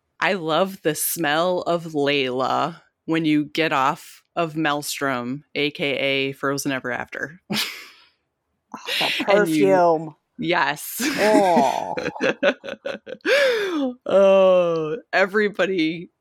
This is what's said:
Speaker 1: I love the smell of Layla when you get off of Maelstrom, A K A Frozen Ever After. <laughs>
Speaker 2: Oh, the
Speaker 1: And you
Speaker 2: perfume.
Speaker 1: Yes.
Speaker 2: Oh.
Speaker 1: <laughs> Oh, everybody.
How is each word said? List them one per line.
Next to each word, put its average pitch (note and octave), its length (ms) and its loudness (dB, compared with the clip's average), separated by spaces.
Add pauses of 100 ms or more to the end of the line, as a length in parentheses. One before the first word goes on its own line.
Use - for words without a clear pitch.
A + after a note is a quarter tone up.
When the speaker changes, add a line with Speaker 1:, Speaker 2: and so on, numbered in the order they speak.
(200)
Speaker 1:
I F3 140 0
love F3+ 480 -2
the D3+ 120 0
smell E3 680 -2
of E3+ 220 -2
Layla C#3 960 -2 (260)
when E3 180 0
you D3+ 220 2
get D#3 260 -2
off C#3+ 500 -2 (140)
of E3 200 -2
Maelstrom, C#3+ 880 -4 (100)
A D3 160 0
K C#3+ 260 -4
A C3+ 360 -2
Frozen C#3 400 -4
Ever B2+ 200 -4
After. A#2+ 480 -8 (100)
<laughs> - 0 - (1300)
Speaker 2:
Oh, - 320 -4 (100)
the C#4 120 -6
Speaker 1:
And G3+ 180 4
you D#3 200 4
Speaker 2:
perfume. E3 480 4 (200)
Speaker 1:
Yes. D#3+ 640 -2
Speaker 2:
Oh. G3+ 960 2 (260)
Speaker 1:
<laughs> F4 1700 -2 (120)
Oh, F3+ 920 4 (160)
everybody. F3+ 960 0 (100)